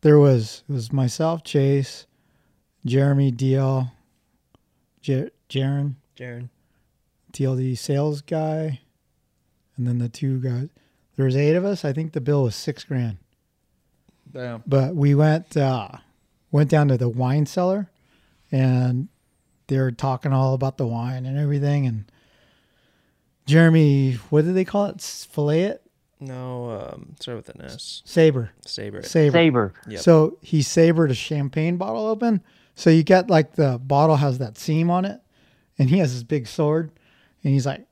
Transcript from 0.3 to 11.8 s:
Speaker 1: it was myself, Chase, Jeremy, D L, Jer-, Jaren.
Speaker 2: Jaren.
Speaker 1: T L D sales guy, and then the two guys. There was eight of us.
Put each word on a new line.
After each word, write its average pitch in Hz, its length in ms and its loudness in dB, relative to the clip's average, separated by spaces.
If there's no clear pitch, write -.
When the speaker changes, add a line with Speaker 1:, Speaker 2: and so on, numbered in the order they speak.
Speaker 1:
it 143 40 -6
was 117 200 -6
myself, 156 500 -2
Chase, 139 640 -2
Jeremy, 139 460 2
D 131 260 0
L, 135 360 -2
Jer-, 135 300 -4
Jaren. 139 460 -4
Speaker 2:
Jaren. 123 340 -14
Speaker 1:
T 139 120 -4
L 131 120 -2
D 127 180 -2
sales 143 460 -4
guy, 156 600 -6
and 123 100 -4
then 123 120 -2
the 120 120 -4
two 135 300 -4
guys. 127 280 -6
There 135 80 -2
was 131 120 0
eight 147 200 2
of 180 80 0
us. 196 220 -4